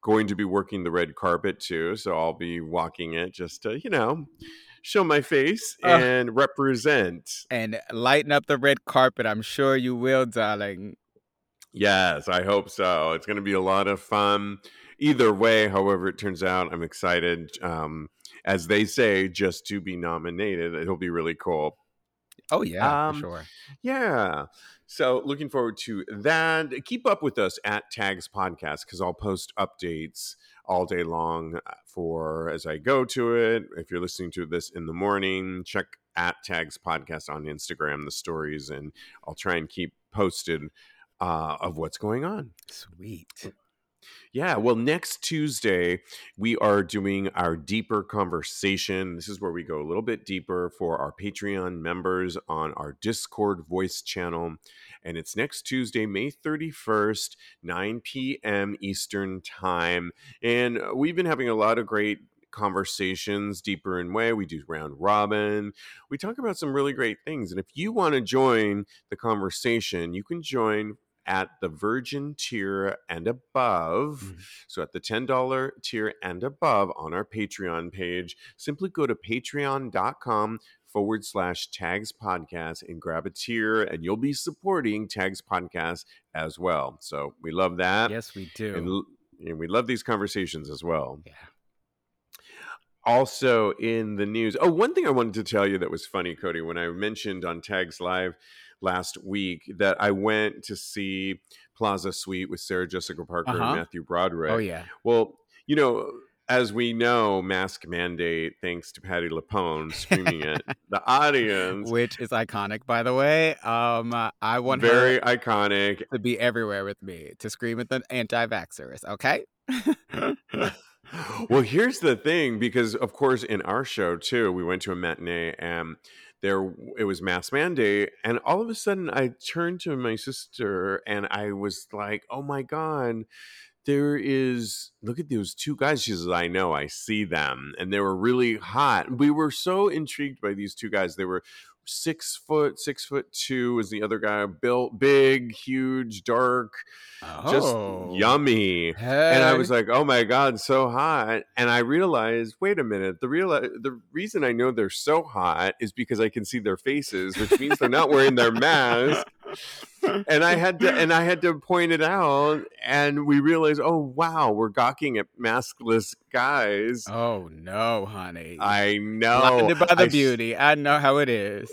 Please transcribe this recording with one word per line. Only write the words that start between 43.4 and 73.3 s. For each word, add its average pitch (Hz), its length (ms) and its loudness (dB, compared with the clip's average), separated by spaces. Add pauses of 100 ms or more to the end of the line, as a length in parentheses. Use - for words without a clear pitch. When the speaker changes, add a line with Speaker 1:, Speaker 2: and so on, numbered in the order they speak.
Speaker 1:
Yeah, 151 260 0
well, 113 180 4
next 143 480 -2
Tuesday, 107 800 0 (340)
we 113 200 0
are 101 260 4
doing 98 460 -2
our 85 260 0
deeper 101 480 -2
conversation. 95 1120 -2
This 85 140 -12
is 98 120 -12
where 95 120 -4
we 85 100 -8
go 76 180 -6
a 76 60 -8
little 92 160 -2
bit 117 220 -6
deeper 90 520 -4
for 82 200 -2
our 73 160 -4
Patreon 95 640 -6
members 87 580 -2 (100)
on 78 260 -4
our 73 280 -10
Discord 101 640 -2
voice 90 380 -4
channel. 85 540 -6 (440)
And 82 160 -10
it's - 200 -10
next 131 260 -6
Tuesday, 120 420 -2
May 107 240 -4
thirty-first, 135 1080 -2 (280)
nine 95 380 -4
P 135 420 -6
M 101 380 0
Eastern 98 600 -4
Time. 87 680 -2 (320)
And 120 360 2 (140)
we've 156 220 0
been 180 100 0
having 135 240 0
a 113 60 2
lot 110 240 4
of 110 80 -4
great 104 320 0 (320)
conversations, 98 1080 -4
deeper 95 380 -4
in 87 140 -6
way. 113 200 2
We 104 120 -2
do 78 220 -10
round 78 320 -10
robin. 104 720 2 (400)
We 139 80 -8
talk 220 180 -8
about 226 200 -4
some 143 160 -4
really 139 200 0
great 117 320 -2
things. 127 260 -6
And 90 80 -6
if 95 140 -8
you 185 200 -6
wanna 160 280 2
join 110 640 2 (240)
the 104 60 -8
conversation, 101 1000 -2
you 98 100 -6
can 170 200 -10
join 107 540 -2 (300)
at 95 220 0 (100)
the 95 80 -4
Virgin 123 680 -4
tier 98 600 -4 (120)
and 85 180 -4
above. 120 960 -2